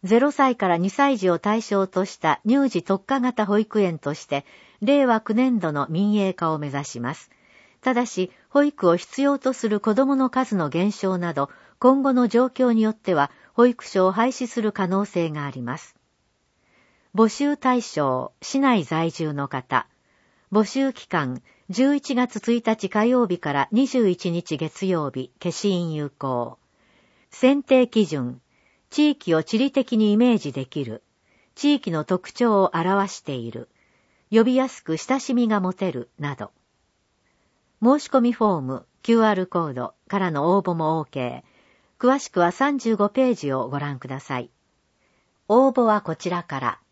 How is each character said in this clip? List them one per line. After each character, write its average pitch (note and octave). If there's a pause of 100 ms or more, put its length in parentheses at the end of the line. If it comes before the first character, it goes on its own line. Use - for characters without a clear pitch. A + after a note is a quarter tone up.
ゼ G#3
ロ C#4+
歳 C4+
か G3
ら E3+
二 F3+
歳 C#4
児 F#3
を E3+
対 G#3+
象 G3
と F#3+
し -
た D#3
乳 C4
児 F3
特 F#3+
化 C4+
型 B3
保 G#3
育 G#3+
園 F3
と C#3+
し -
て、 C#3 (360)
令 C#4
和 A3+
九 A3
年 B3
度 E3+
の C#3+
民 G3
営 G3
化 E3
を D#3
目 D3
指 C#3
し -
ま B2
す。 - (520)
た C4
だ A#3+
し、 F#3 (180)
保 C#4+
育 C#4+
を E3+
必 -
要 C#4
と C4
す -
る G#3
子 G#3+
ど C4
も C4+
の C4
数 B3
の D#3+
減 F3
少 F#3+
な F3
ど、 C#3+ (300)
今 C4+
後 C4+
の B3
状 A#3+
況 B3+
に A3+
よ G#3+
っ -
て F#3+
は、 C#3+ (220)
保 -
育 B3
所 F#3
を F#3+
廃 A3+
止 B3
す A#3
る G#3
可 F#3+
能 F#3+
性 E3+
が D3+
あ C#3
り C3
ま A#2+
す。 - (1200)
募 A3
集 C#4+
対 B3+
象、 C3
市 -
内 A#3+
在 E3
住 D#3
の C#3+
方。 C3 (640)
募 G#3+
集 C4+
期 -
間、 C3 (280)
十 C4
一 C#4
月 B3
一 A#3
日 A3
火 G#3+
曜 B3
日 F3
か D3
ら C#3
二 B3
十 A#3
一 F3
日 E3+
月 D#3+
曜 D#3
日、 C3
消 G3
印 F3
有 D3+
効。 A#2+ (720)
選 C#4
定 B3+
基 A3
準、 C3 (480)
地 D4
域 F3+
を D#3+
地 -
理 C#4
的 B3+
に G#3+
イ G#3
メ A#3+
ー A3
ジ C#3+
で C3
き C#3+
る、 A#2 (500)
地 D4
域 -
の D#3
特 -
徴 G#3+
を F3+
表 F#3+
し -
て D3
い A#2
る、 A#2 (600)
呼 A#3
び B3+
や C4
す -
く D#3+
親 C4
し B3
み A#3+
が G#3+
持 F#3
て F#3
る B2
な C#3+
ど。 G#2 (1300)
申 C4
し -
込 C4
み A#3+
フ A3
ォ F#3+
ー D3
ム、 C3 (180)
キ A#3
ュ A3+
ー A3
ア -
ー G#3
ル F#3
コ E3+
ー C#3
ド B2 (140)
か G3+
ら F3+
の D#3
応 G3
募 F3
も D#3+
オ D3+
ー -
ケ B2 (560)
ー。 -
詳 C4
し -
く -
は F3
三 C#4
十 A3+
五 G3+
ペ B3+
ー A3
ジ C#3+
を B2+
ご C#3+
覧 C#3
く -
だ C3
さ C3+
い。 B2 (1000)
応 B3+
募 B3
は G#3+
こ D#3+
ち -
ら F3
か C#3+
ら。 A#2+ (120)